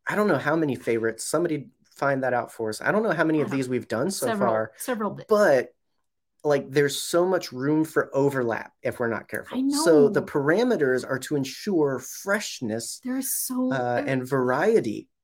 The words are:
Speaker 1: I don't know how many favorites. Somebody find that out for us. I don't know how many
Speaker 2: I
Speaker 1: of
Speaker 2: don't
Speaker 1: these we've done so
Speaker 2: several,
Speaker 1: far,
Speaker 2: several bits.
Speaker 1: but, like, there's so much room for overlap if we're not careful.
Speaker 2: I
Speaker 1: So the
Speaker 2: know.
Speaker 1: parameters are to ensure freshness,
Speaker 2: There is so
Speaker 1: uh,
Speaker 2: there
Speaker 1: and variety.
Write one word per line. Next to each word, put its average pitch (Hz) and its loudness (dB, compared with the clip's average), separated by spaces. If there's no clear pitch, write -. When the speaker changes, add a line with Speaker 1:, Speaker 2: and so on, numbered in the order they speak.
Speaker 1:
I 170 -4
don't 208 2
know 160 4
how 143 0
many 151 0
favorites. 113 -2
Somebody 156 -2
find 139 0
that 127 0
out 120 -2
for 110 -6
us. 107 -8
I 135 0
don't 208 0
know 214 0
how 165 0
many 160 2
Speaker 2:
I 143 0
Speaker 1:
of 117 -2
Speaker 2:
don't 135 -2
Speaker 1:
these 131 -2
we've 123 -4
done 127 -2
so - -4
Speaker 2:
several, 202 0
Speaker 1:
far, 110 0
Speaker 2:
several 214 -4
bits. 139 -14
Speaker 1:
but, 196 4
like, 143 2
there's 143 0
so 175 2
much 185 0
room 147 0
for - 0
overlap 131 0
if 110 -4
we're 120 0
not - -4
careful. - -8
Speaker 2:
I 262 0
Speaker 1:
So 311 8
the 143 0
Speaker 2:
know. - -8
Speaker 1:
parameters 151 2
are 131 -2
to 147 -4
ensure 139 -2
freshness, 123 -6
Speaker 2:
There 254 -4
is 262 -4
so 254 -4
Speaker 1:
uh, 123 -2
Speaker 2:
there 120 -2
Speaker 1:
and 131 -2
variety. 127 2